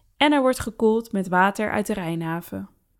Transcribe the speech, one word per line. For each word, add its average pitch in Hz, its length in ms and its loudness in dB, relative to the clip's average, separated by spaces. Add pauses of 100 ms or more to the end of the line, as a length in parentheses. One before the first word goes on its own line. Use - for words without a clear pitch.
(180)
en 294 140 4
er 285 100 4
wordt 254 180 2
gekoeld 220 520 0
met 190 160 -2
water 196 440 2
uit 214 140 -2
de 214 80 -4
Rijnhaven. 170 760 -6 (300)